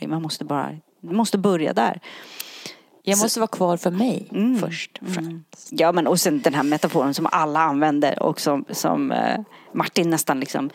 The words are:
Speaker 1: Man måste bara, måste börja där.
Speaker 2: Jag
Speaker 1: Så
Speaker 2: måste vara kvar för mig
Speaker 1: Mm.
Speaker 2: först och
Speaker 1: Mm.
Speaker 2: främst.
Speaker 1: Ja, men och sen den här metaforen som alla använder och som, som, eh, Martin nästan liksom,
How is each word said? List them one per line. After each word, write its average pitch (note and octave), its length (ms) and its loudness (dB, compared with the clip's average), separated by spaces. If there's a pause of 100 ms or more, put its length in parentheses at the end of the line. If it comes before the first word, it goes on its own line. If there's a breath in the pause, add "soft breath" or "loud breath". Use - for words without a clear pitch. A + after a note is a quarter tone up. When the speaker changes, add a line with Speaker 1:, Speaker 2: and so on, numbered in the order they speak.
Speaker 1:
Man D#3 140 -2
måste D#3 240 -6
bara, C#3+ 240 -2 (340)
måste G3+ 340 0
börja F3+ 360 2
där. A3 260 2 (1040 loud breath)
Speaker 2:
Jag G3 140 2
Speaker 1:
Så G#3 80 2
Speaker 2:
måste A3+ 140 -2
vara A3 80 2
kvar F3 300 2
för F3 140 0
mig G3 400 0
Speaker 1:
Mm. A3+ 280 2
Speaker 2:
först E3 320 -6 (100)
och F#3+ 60 -10
Speaker 1:
Mm. F#3 60 -4
Speaker 2:
främst. E3 580 -10
Speaker 1:
Ja, E3 200 4
men F3 160 2
och E3+ 120 4
sen D3+ 220 2
den D3 120 0
här C#3 100 0
metaforen D3 500 0
som D#3+ 180 -2
alla D#3 280 2
använder D3 640 2
och D#3 180 0
som, C#3+ 300 0
som, C#3+ 400 0
eh, A#2+ 280 0 (340 loud breath)
Martin - 360 0
nästan D#3 300 0
liksom, C#3 360 -4